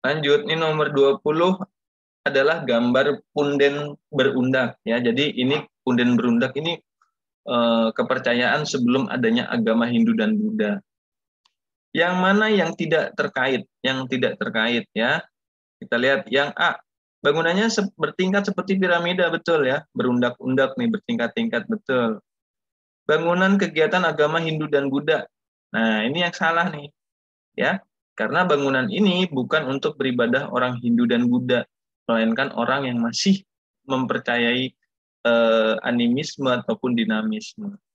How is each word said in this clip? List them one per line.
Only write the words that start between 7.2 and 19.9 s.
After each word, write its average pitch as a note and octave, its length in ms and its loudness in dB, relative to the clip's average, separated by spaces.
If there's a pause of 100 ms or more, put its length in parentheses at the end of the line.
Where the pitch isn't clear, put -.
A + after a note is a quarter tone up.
eh, A#2 440 2
kepercayaan B2 720 0
sebelum B2+ 480 0
adanya A#2 400 0
agama A#2 400 0
Hindu A#2 240 2
dan G#2+ 240 0
Buddha. G#2+ 400 -2 (1120)
Yang F3 320 0
mana G3+ 320 4
yang E3+ 240 2
tidak D#3+ 400 0
terkait? C3+ 480 -2 (160)
Yang C3 160 -2 (140)
tidak B2+ 260 -2
terkait A2+ 560 -2
ya. C3 320 -2 (560)
Kita - 160 -4
lihat C3 320 0
yang C#3 240 0
A. - 240 -2 (460)
Bangunannya E3 420 2
se-, A3 320 -2
bertingkat F#3 480 0
seperti F#3+ 320 -2
piramida, F3 540 0
betul D#3 340 0
ya. C#3+ 240 0